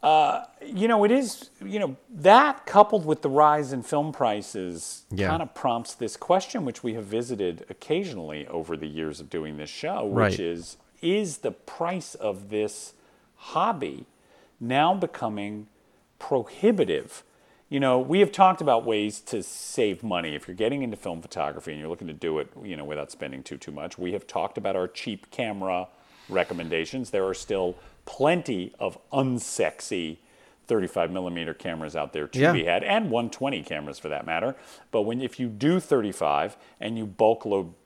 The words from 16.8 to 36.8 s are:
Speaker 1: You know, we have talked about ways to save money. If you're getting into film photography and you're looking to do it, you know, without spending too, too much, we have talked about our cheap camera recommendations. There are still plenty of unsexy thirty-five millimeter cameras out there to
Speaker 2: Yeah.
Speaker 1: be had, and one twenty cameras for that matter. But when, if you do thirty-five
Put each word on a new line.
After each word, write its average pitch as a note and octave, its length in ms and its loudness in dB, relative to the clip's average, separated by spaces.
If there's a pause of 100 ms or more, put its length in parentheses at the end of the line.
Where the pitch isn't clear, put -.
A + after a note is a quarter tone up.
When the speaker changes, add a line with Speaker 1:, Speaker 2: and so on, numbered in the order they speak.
Speaker 1:
You C#3+ 100 -2
know, B2+ 220 6
we C#3 180 2
have G3+ 140 6
talked F#3 280 6
about B2+ 240 4
ways G#2+ 360 0
to - 200 -4
save - 640 -2
money. F2 320 -2
If D2 140 -10
you're F2+ 80 -12
getting B2 260 0
into A2+ 140 -6
film E2+ 260 -8
photography - 480 -6
and D2+ 100 -10
you're D2+ 80 -8
looking E2+ 200 -8
to D#2 40 -10
do D#2 280 -2
it, C#2 80 -6 (160)
you F#2+ 120 -10
know, D2 80 -10
without D2 280 -8
spending C2+ 320 -10
too, D2 120 -12
too C#2 140 -14
much, D2 280 -10
we F2+ 160 -4
have G2 120 -6
talked - 320 -4
about G2 160 -2
our F2+ 140 0
cheap - 420 -10
camera F#2+ 560 -4 (420)
recommendations. F2 840 -2
There F#2+ 160 0
are F#2+ 80 0
still F2+ 420 -2 (280)
plenty C3+ 760 0
of F#2 180 -4 (140)
unsexy G#2 1040 -2 (500)
thirty-five F#2 440 0
millimeter F2 440 -4
cameras D#2+ 400 -6
out D2+ 180 -2
there D2+ 140 -2
to - 120 -6
Speaker 2:
Yeah. D3+ 140 6
Speaker 1:
be E2 120 2
had, F2 180 2
and G3+ 280 0
one A#2 200 0
twenty B2+ 320 -4
cameras D2 380 -8
for D#2 80 -8
that D2 180 -6
matter. F2 300 -2 (340)
But A2 120 2
when, A#2 180 -2
if B2+ 180 -6
you B2 100 -4
do C3 300 2
thirty-five G2 800 0 (240)